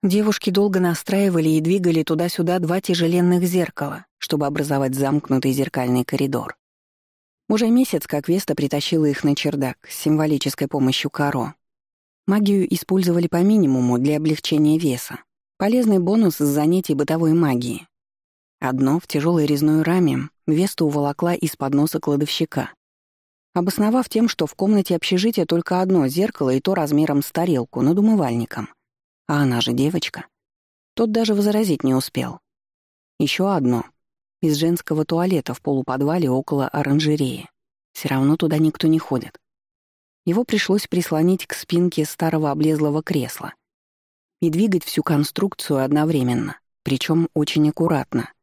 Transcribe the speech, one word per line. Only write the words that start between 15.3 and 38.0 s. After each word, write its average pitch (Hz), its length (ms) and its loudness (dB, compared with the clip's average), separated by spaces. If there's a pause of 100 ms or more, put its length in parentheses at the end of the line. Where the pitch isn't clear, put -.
Полезный 220 400 2
бонус 190 380 2
с 147 80 0
занятий 151 500 2
бытовой 156 400 2
магии. 127 520 0 (720)
Одно 135 380 0
в - 80 -8
тяжелой 160 380 2
резной 151 380 2
раме 156 480 0 (160)
Веста 165 400 0
уволокла 147 480 -2
из-под 143 400 -4
носа 151 260 2
кладовщика, 147 680 -2 (840)
обосновав 208 540 0
тем, 226 200 0
что - 180 -2
в - 80 -10
комнате 196 420 2
общежития 185 500 0
только 175 340 0
одно 185 280 2
зеркало 160 420 -2
и 131 100 2
то 190 140 0
размером 147 480 0
с - 80 -8
тарелку 160 500 -2
над 151 180 2
умывальником. 135 720 0 (580)
А 147 160 0
она 123 180 0
же 120 120 -2
девочка. 147 540 -4 (680)
Тот 226 180 0
даже 220 220 2
возразить 208 500 0
не 131 100 2
успел. 127 460 -4 (800)
Еще 165 300 0
одно. 131 360 0 (580)
Из 151 140 2
женского 160 480 0
туалета 170 500 -2
в - 80 -18
полуподвале 139 640 -2
около 135 400 0
оранжереи. 143 800 -2 (440)
Все - 160 -8